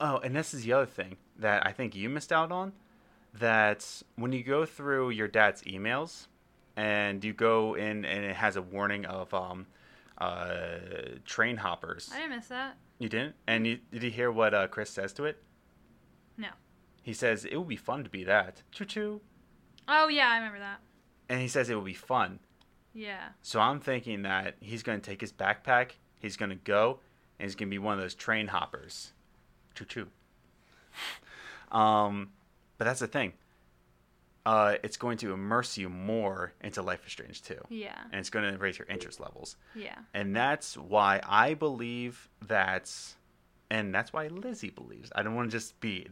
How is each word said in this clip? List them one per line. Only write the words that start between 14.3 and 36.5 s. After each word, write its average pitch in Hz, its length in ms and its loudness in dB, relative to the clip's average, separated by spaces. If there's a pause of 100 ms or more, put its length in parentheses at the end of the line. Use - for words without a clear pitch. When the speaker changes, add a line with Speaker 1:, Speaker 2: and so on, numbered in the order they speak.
Speaker 1:
what, 110 200 4
uh, 98 140 6
Chris 104 240 -6
says 98 240 -6
to 143 100 -4
it? 151 160 -4 (960)
Speaker 2:
No. 208 120 -10 (540)
Speaker 1:
He 117 100 -8
says, 113 320 2
"It 120 120 -4
would 175 120 -4
be 110 80 -6
fun 135 260 -4
to 110 80 -12
be 95 140 -8
that. 95 380 2 (100)
Choo-choo." 208 480 -6 (680)
Speaker 2:
Oh, 311 220 6
yeah, 285 220 6
I 226 80 4
remember 214 200 -6
that. 202 220 -12 (480)
Speaker 1:
And 127 120 0
he 127 60 -2
says, 123 240 2
"It 113 60 0
would 101 80 -2
be 95 100 -8
fun." 98 460 0 (520)
Speaker 2:
Yeah. 208 360 -12 (140)
Speaker 1:
So - 180 -2
I'm 131 180 4
thinking 117 440 -4
that 95 380 -2
he's 110 220 -10
gonna 110 160 -4
take 98 220 -10
his 110 120 -8
backpack, 123 600 2 (260)
he's 104 180 -8
gonna 95 200 -4
go, 107 420 4 (400)
and 98 80 -6
he's 98 80 -6
gonna 101 160 -4
be 98 80 -2
one 104 160 0
of 95 60 -2
those 90 160 -6
train 110 320 0
hoppers. - 640 -6 (640)
Choo-choo. 107 340 -10 (1600)
Um, 104 600 6 (480)
but 113 60 -2
that's 127 160 0
the 117 60 -2
thing. 110 280 -2 (1120)
Uh, 107 360 6
it's 107 140 -6
going 120 220 -4
to 98 160 -4
immerse 107 420 0
you 95 140 -4
more 95 720 -2